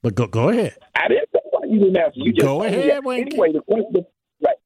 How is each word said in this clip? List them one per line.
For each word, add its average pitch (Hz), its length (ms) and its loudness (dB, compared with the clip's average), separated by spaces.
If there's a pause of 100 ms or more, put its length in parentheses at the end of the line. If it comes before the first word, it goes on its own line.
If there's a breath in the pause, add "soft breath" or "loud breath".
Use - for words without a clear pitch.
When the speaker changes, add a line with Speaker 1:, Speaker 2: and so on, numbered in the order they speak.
Speaker 1:
But 113 100 0
go, 117 140 0
go 113 220 0
ahead. 220 260 -2 (180)
Speaker 2:
I - 140 0
didn't - 260 0
say - 60 2 (100)
why - 160 -2
you 220 140 2
didn't 190 160 4
answer. 156 240 0
You 117 120 0
just - 100 2
Speaker 1:
Go 139 180 2
Speaker 2:
told - 20 -4
me 220 60 -2
Speaker 1:
ahead, 208 220 0
Speaker 2:
that. 285 140 0
Speaker 1:
Winky. 254 280 -4
Speaker 2:
Anyway, 185 200 2
the 151 100 -2
question, 202 440 -2 (380)
right. 143 220 2